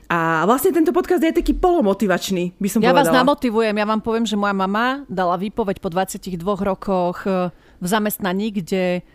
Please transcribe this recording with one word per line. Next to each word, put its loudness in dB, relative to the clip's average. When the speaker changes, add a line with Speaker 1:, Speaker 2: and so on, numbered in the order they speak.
Speaker 1:
A 0
vlastne 2
tento 2
podcast 2
je 2
taký 0
polomotivačný, 0
by -4
som 0
Speaker 2:
Ja 4
vás 4
Speaker 1:
povedala. 4
Speaker 2:
namotivujem, 0
ja 0
vám 0
poviem, -2
že -2
moja 0
mama -2
dala 0
výpoveď -4
po -4
dvadsiatich -4
dvoch -4
rokoch, -2
e, -2
v -14
zamestnaní, -2
kde -2